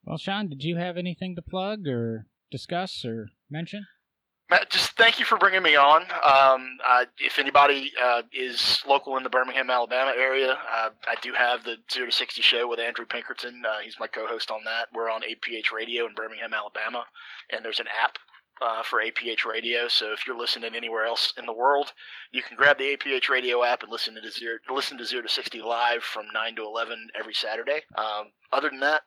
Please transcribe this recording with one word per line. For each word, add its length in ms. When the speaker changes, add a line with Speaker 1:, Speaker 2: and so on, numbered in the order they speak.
Speaker 1:
Well, 140
Sean, 320
did 140
you 140
have 200
anything 380
to 60
plug 460
or 400
discuss 540
or 240
mention? 360
Speaker 2:
Matt, 200
just 280
thank 200
you 60
for 140
bringing 260
me 140
on. 240
Um, 840
uh, 200
if 200
anybody, 540
uh, 200
is 520
local 300
in 80
the 60
Birmingham, 400
Alabama 480
area, 420
uh, 200
I 140
do 100
have 320
the 140
Zero 180
to 40
Sixty 300
show 260
with 100
Andrew 280
Pinkerton. 600
Uh, 160
he's 160
my 100
co-host 440
on 140
that. 280
We're 160
on 140
A 120
P 200
H 160
Radio 340
in 100
Birmingham, 380
Alabama, 520
and 140
there's 160
an 80
app, 300
uh, 220
for 160
A 120
P 180
H 160
Radio. 420
So 240
if 160
you're 100
listening 380
anywhere 300
else 320
in 80
the 80
world, 400
you 100
can 140
grab 200
the 140
A 60
P 180
H 140
Radio 340
app 200
and 80
listen 240
to 60
the 100
Zero, 260
listen 280
to 80
Zero 160
to 80
Sixty 320
live 420
from 300
nine 240
to 60
eleven 440
every 160
Saturday. 500
Um, 340
other 180
than 120
that 260